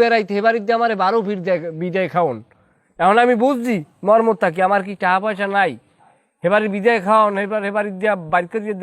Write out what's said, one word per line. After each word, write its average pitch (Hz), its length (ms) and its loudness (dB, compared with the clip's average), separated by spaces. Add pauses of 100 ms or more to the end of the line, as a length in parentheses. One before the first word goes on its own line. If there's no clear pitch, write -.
বেড়াইতে, 226 400 2
এবারই 226 260 2
দিয়ে 233 120 0
আমারে 233 240 0
বারো 196 240 2
ফিট 202 200 -4
দেয়, 180 140 0 (200)
বিদায় 180 340 -2
খাওন। 160 240 0 (600)
এখন 190 260 4
আমি 247 100 4 (100)
বুঝছি 247 320 0 (300)
মর্মটা 220 480 2
কি, 180 140 -4
আমার 202 180 0
কি 202 80 -10 (100)
টাকা 185 200 2
পয়সা 202 220 -4 (120)
নাই, 185 140 2 (720)
এবারে 208 300 2
বিদায় 214 320 2
খাওন, 214 260 4 (120)
এবার 208 260 -4
এবারে 208 200 -2 (100)
দিয়া 214 140 0 (180)
বাইর 180 200 2
করিয়ে 214 300 -6